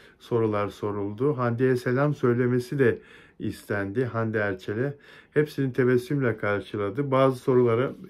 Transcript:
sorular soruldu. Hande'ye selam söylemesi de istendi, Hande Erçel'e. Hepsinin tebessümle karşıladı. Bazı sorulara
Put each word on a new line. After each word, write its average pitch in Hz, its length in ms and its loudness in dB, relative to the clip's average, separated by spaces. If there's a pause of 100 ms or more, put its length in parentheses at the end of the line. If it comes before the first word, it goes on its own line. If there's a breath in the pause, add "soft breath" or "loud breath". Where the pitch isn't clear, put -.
(180 soft breath)
sorular 107 500 -2
soruldu. 104 720 -4
Hande'ye 123 380 2
selam 135 380 0
söylemesi 123 640 0
de 120 200 4 (400 loud breath)
istendi, 101 640 -4
Hande 113 340 -2
Erçel'e. 107 560 -4 (400 loud breath)
Hepsinin 151 360 0
tebessümle 127 640 2
karşıladı. 104 760 -4
Bazı 131 280 4
sorulara 123 540 2 (180)